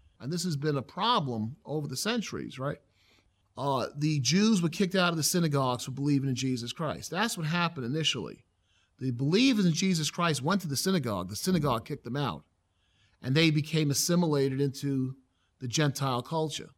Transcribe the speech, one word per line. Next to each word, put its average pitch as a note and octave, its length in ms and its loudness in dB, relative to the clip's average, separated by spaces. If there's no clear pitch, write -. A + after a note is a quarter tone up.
And C3 140 -6
this E3+ 100 -4
has E3+ 140 -2
been D3 180 -2
a C3+ 60 -2
problem C#3 800 -2
over D3 240 -4
the C3 80 -8
centuries, F3+ 640 -4
right? C#3 200 -6
Uh, C3 380 -2
the D3+ 240 0
Jews F#3 420 4
were E3+ 60 2
kicked F#3 280 0
out F3 160 4
of E3 60 -2
the D3+ 60 0
synagogues C#3 600 2
for C#3 60 -8
believing C#3 360 2
in C3 80 0
Jesus B2 380 -4
Christ. - 360 -6
That's G#3+ 280 -2
what D#3+ 100 -4
happened E3+ 380 -2
initially. A#2+ 580 -4
The C3 120 -2
believers G3 540 4
in E3+ 60 6
Jesus D#3+ 400 0
Christ E3 300 0
went F3+ 200 2
to F3+ 60 -6
the C#3 80 -2
synagogue. A#2 540 0
The G#2 80 -8
synagogue D3 480 0
kicked - 180 -10
them A#2+ 140 -6
out. A2 260 -4
And C3 120 -2
they D#3+ 160 8
became D3+ 420 2
assimilated C#3+ 680 2
into C3+ 560 -2
the B2 100 -8
Gentile C3+ 520 0
culture. D#3 560 -6